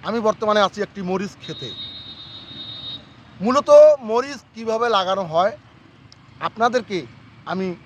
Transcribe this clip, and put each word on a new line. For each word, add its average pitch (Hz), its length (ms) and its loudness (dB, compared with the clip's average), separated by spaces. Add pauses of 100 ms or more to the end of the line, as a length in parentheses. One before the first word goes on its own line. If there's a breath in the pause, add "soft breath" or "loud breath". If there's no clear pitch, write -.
আমি 220 180 -4
বর্তমানে 208 400 0
আছি - 200 -6
একটি - 140 -16 (100)
মরিচ 190 220 -4 (100)
ক্ষেতে। 143 260 -12 (1700)
মূলত 254 300 0 (380)
মরিচ 247 320 -2 (140)
কিভাবে 226 320 -2 (100)
লাগানো 190 360 0
হয় 180 200 2 (960)
আপনাদেরকে 220 500 -2 (540)
আমি 185 160 -4 (180)